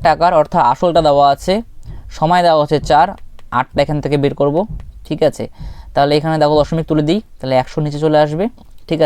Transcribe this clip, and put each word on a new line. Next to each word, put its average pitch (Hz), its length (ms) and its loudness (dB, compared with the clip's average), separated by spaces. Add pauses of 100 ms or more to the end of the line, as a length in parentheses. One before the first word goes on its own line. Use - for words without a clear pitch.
টাকার, 160 320 2
অর্থাৎ 156 220 2 (120)
আসলটা 170 340 2
দেওয়া 143 260 4
আছে, 180 200 -2 (640)
সময় 175 280 2
দেওয়া 160 160 4
হচ্ছে 147 180 0 (100)
চার, 156 180 4 (520)
আটটা - 260 -4
এখান 147 180 -2
থেকে 143 200 -2
বের 139 180 2
করব, 143 140 0 (520)
ঠিক - 120 -6 (100)
আছে। - 140 -8 (500)
তাহলে 143 260 2
এখানে 160 220 -2
দেখো 147 200 2
দশমিক 160 280 -2
তুলে 151 200 2
দিই, 202 100 0 (200)
তাহলে 131 220 -2
একশো - 240 -6
নিচে 147 200 -6
চলে 151 200 4
আসবে, 156 200 -2 (420)
ঠিক 160 180 -2